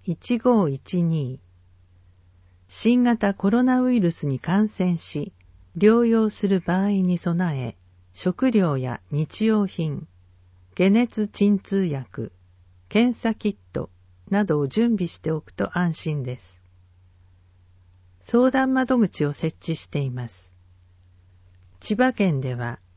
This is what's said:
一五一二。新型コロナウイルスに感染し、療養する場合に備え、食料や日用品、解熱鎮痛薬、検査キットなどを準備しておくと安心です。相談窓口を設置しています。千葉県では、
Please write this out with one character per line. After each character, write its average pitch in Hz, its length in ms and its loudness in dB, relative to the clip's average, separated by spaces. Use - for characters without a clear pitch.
一 185 340 -4
五 226 320 2
一 143 340 -4
二。 151 380 -2
新 247 340 2
型 226 300 2
コ 196 160 -2
ロ 233 140 2
ナ 254 180 2
ウ 254 140 2
イ 240 40 2
ル 175 120 2
ス - 160 -6
に 135 120 -2
感 202 300 0
染 180 300 -2
し、 - 340 -10
療 220 300 6
養 226 240 2
す 208 180 -4
る 190 140 2
場 185 220 0
合 202 80 0
に 185 260 0
備 170 420 -2
え、 123 200 -8
食 214 380 -2
料 185 260 2
や 127 240 -6
日 156 360 -2
用 214 200 2
品、 156 400 -6
解 185 140 4
熱 220 380 0
鎮 202 300 2
痛 196 280 -2
薬、 135 440 -8
検 233 280 2
査 226 160 -2
キ - 140 -4
ッ 202 80 -4
ト - 160 -6
な 107 160 2
ど 151 120 0
を 143 100 0
準 226 280 0
備 180 100 -2
し - 120 -10
て - 120 -6
お 156 120 -4
く - 100 -20
と 196 260 -4
安 175 160 0
心 151 280 -6
で 123 160 -8
す。 - 240 -20
相 247 300 2
談 262 220 0
窓 262 260 0
口 175 280 0
を 143 80 -2
設 - 220 -4
置 165 200 -6
し - 100 -12
て - 120 -6
い 139 120 -2
ま 123 180 -8
す。 - 260 -20
千 - 180 -4
葉 254 180 2
県 165 260 0
で 127 140 -6
は、 120 260 -8